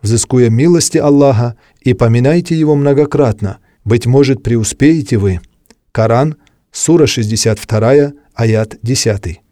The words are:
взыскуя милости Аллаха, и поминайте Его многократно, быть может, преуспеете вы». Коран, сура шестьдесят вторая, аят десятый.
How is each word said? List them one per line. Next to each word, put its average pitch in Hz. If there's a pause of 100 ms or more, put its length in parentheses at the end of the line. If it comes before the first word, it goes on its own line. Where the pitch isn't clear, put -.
взыскуя 117
милости 160
Аллаха, 139 (240)
и 127
поминайте 131
Его 151
многократно, 143 (240)
быть 113
может, 131
преуспеете 135
вы». 95 (500)
Коран, 120 (340)
сура 165
шестьдесят 110
вторая, 135 (200)
аят 110
десятый. 107 (100)